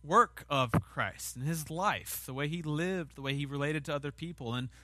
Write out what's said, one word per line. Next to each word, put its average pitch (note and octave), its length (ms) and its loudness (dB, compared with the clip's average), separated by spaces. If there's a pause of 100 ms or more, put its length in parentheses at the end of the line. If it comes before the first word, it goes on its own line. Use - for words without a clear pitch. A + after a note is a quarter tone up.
work G3+ 440 6
of C3 220 4
Christ, - 640 0
in B2 80 -6
his D#3 260 -2
life, E3 580 -2
the C3 80 -6
way C#3 120 0
he E3 160 -2
lived, D#3+ 540 -2
the C#3 60 -10
way C3+ 120 0
he C#3+ 100 -2
related C#3+ 420 -2
to D#3 80 -2
other C#3+ 180 -4
people. C3 420 -6
And B2+ 140 -2 (160)